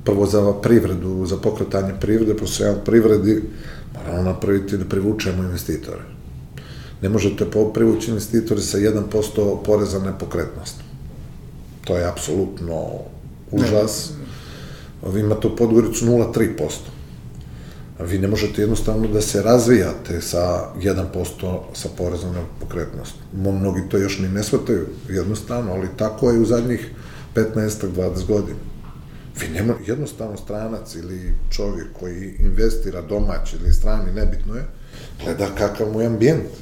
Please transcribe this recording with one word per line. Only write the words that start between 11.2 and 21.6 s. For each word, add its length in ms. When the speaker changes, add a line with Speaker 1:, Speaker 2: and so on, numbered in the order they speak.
Speaker 1:
To 120
je 100
apsolutno 840
užas. 580
Speaker 2:
Ne. 80
Speaker 1:
Vi 80
imate 280
u 80
Podgoricu 500
nula 260
tri 260
posto. 340
A 40
vi 140
ne 100
možete 340
jednostavno 460
da 140
se 200
razvijate 800
sa 480
jedan 320
posto 600